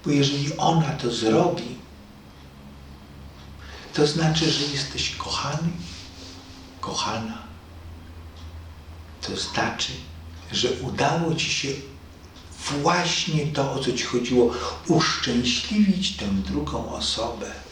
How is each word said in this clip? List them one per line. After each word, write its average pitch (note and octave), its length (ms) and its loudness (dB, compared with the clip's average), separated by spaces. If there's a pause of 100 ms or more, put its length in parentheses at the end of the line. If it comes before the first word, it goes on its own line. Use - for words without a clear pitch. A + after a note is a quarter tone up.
Bo D#3 60 2
jeżeli C#3+ 460 4
ona D#3+ 340 4
to A#2+ 200 -2
zrobi, A2 640 4 (2250)
to D3 120 6
znaczy, D#3+ 460 4
że C#3+ 120 0
jesteś - 520 -2
kochany, D3 520 -2 (1120)
kochana. - 580 -4 (1800)
To - 160 -6
znaczy, - 560 -2 (600)
że B2 200 2
udało D3 600 2
ci - 160 0
się - 180 0 (920)
właśnie D#3 880 2
to, C3+ 260 2
o C3 60 -2
co B2 140 2
ci - 120 -2
chodziło, A#2+ 500 4 (320)
uszczęśliwić G#3 1300 4
tę G3+ 100 -4
drugą B2+ 680 0
osobę. A2+ 580 -2 (220)